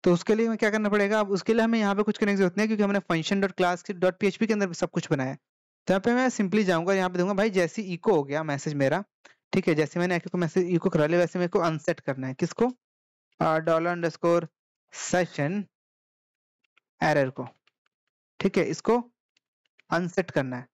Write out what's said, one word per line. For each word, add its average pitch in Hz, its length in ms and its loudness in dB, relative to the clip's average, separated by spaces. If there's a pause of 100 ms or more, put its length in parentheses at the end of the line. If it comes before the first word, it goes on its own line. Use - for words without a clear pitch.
तो 180 100 4
उसके 190 220 2
लिए 226 100 2
हमें 226 120 -2
क्या 214 120 0
करना 214 200 0
पड़ेगा? 208 300 2
अब 202 120 0
उसके 202 220 0
लिए 226 100 4
हमें 226 160 2
यहाँ 202 160 2
पे 208 80 0
कुछ 208 140 0
करने 202 160 0
की 202 40 0
जरूरत 185 200 2
नहीं 202 60 0
है, 220 40 0
क्योंकि 214 160 0
हमने 202 160 0 (100)
फंक्शन 175 320 0
डॉट 196 120 0
क्लास 180 380 0
डॉट 180 280 0
पीएचपी 214 280 0
के 220 60 0
अंदर 196 220 -2
सब - 160 -4
कुछ - 200 -6
बनाया 135 200 -2
है। 143 60 -12 (500)
तो 185 60 2
यहाँ 190 80 2
पे 240 120 0
मैं 254 180 2
simply 214 340 0
जाऊँगा, 180 280 2
यहाँ 190 160 0
पे 180 80 -4
दूंगा, 180 160 0
"भाई, 202 180 2
जैसे 180 300 0 (120)
इको 180 220 2
हो 151 80 2
गया 143 200 -4
मैसेज 151 320 -4
मेरा, 143 280 0 (500)
ठीक 190 140 0
है, 170 80 2
जैसे 151 240 -2
मैंने 175 200 0
echo 175 120 -10
को 185 60 -4
मैसेज 180 380 0
इको 170 140 0
करा 156 160 2
लिया, 165 140 2
वैसे 180 200 0
मेरे 175 100 0
को 202 120 0
अनसेट 160 400 -2
करना 131 260 -6
है।" 131 80 -8
किसको? 226 320 -2 (720)
अ, 160 200 2 (1300)
$_session 175 720 -4 (1400)
error 147 300 2
को, 127 160 -10 (920)
ठीक - 180 0
है, 175 80 2
इसको 220 320 0 (920)
अनसेट 175 420 -2
करना 131 260 -2
है। 127 160 -14